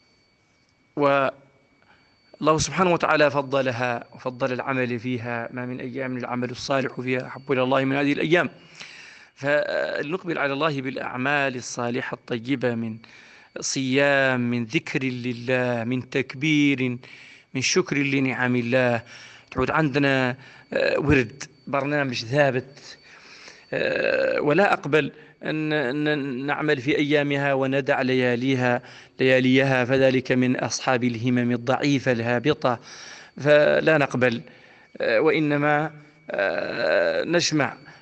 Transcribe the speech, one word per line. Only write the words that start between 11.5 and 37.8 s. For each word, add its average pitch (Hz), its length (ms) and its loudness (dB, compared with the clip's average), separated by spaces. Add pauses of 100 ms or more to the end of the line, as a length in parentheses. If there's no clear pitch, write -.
الصالحة 120 580 -6
الطيبة 123 600 -4
من 113 220 -6 (640)
صيام، 135 880 2
من 120 140 -2
ذكر 135 400 -4
لله، 123 800 -2
من 127 260 -4
تكبير، 139 840 0 (580)
من 131 60 -4
شكر 175 360 0
لنعم 131 600 0
الله. 120 460 2 (480)
تعود 127 200 -2
عندنا، 135 680 2 (360)
آه، - 280 2
ورد، 139 420 0 (240)
برنامج 135 580 -2
ثابت، 131 720 0 (760)
آه، - 680 0
ولا 170 320 4
أقبل 147 400 0 (320)
أن، 156 280 -4
أن 143 760 -2
نعمل 147 340 0
في 135 180 0
أيامها 143 560 0
وندع 135 480 0
لياليها، 127 800 2 (380)
لياليها، 131 640 4
فذلك 131 480 2
من 127 240 2
أصحاب 123 480 -2
الهمم 123 480 0
الضعيفة 127 600 0
الهابطة، 120 680 0 (600)
فلا 147 580 4
نقبل. 127 420 2 (600)
آه، 113 200 2
وإنما، 147 720 2 (380)
آه، 85 960 0
نجمع. 151 520 0 (240)